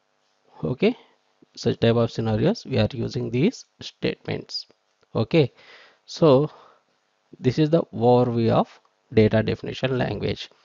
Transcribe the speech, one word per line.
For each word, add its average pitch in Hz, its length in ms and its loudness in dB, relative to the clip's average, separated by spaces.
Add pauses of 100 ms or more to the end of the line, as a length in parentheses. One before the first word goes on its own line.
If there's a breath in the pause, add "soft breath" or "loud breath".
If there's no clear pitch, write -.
(640)
okay, 185 320 -2 (640 soft breath)
such - 240 -2
type 117 160 2
of 117 140 0
scenarios, 113 540 -2
we 123 140 -4
are 107 140 2
using 117 380 -6
these 143 340 -2 (160)
statements. - 880 -8 (480)
Okay, 123 380 0 (540 soft breath)
so 147 440 4 (880 soft breath)
this 123 200 0
is 151 120 2
the 165 120 2 (120)
overview 120 560 2
of 151 300 0 (320)
data 110 300 4
definition 123 560 -4
language. 101 500 -6 (160 soft breath)